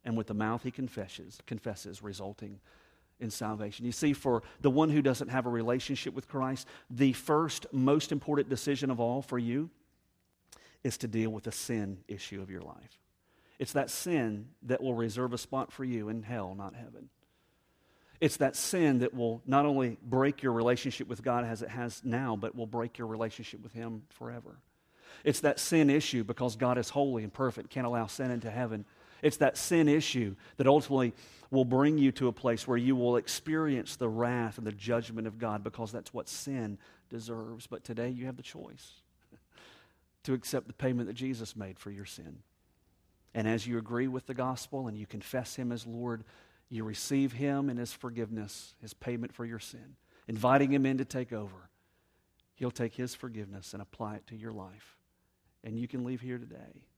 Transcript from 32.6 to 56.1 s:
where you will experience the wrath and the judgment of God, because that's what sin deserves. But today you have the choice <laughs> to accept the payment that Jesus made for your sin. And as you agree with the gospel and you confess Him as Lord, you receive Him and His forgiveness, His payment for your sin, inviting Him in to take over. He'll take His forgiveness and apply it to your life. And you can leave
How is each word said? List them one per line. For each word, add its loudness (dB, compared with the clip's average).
where 4
you 4
will 4
experience 0
the 0
wrath 0
and -8
the -4
judgment -2
of -8
God, -4
because -8
that's -12
what -6
sin -6
deserves. -10
But -12
today -4
you -6
have -8
the -16
choice -18
<laughs> -20
to -2
accept -2
the -14
payment 0
that -6
Jesus -6
made -10
for -14
your -12
sin. -16
And 0
as 0
you -2
agree -2
with -4
the -8
gospel -4
and -6
you -8
confess -6
Him -2
as -6
Lord, -6
you -6
receive 0
Him 0
and -2
His -4
forgiveness, -8
His -14
payment -6
for -8
your -8
sin, -16
inviting 4
Him 4
in 2
to 0
take -6
over. -10
He'll -4
take -4
His -6
forgiveness -12
and -10
apply -10
it -14
to -14
your -12
life. -16
And -8
you -4
can -6
leave -6